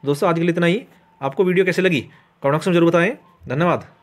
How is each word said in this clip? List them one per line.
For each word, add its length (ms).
दोस्तों 260
आज 60
के 60
लिए 100
इतना 140
ही। 160
आपको 220
वीडियो 220
कैसे 160
लगी 200
कमेंट 520
बॉक्स 140
में 60
जरूर 160
बताएं। 260
धन्यवाद। 400